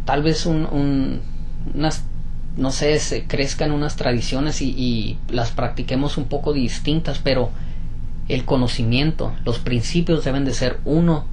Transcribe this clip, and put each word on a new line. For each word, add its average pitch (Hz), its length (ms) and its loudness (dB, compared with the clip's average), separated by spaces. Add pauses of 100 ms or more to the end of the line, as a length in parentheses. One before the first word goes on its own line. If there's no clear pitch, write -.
tal 143 200 0
vez 160 240 0
un, 156 180 2
un, 135 560 0 (540)
unas, 151 300 0 (520)
no 131 140 0
sé, 151 260 2
se 127 300 -2
crezcan 143 440 0
unas 147 260 0
tradiciones 131 640 0
y, 135 60 2
y 117 500 0 (100)
las 113 220 0
practiquemos 135 680 0
un 143 80 -2
poco 147 280 0
distintas, 147 680 0
pero 127 320 0 (760)
el 127 180 0
conocimiento, 123 840 2 (140)
los 117 140 0
principios 156 640 0
deben 139 200 0
de 131 120 0
ser 123 300 0
uno 160 480 2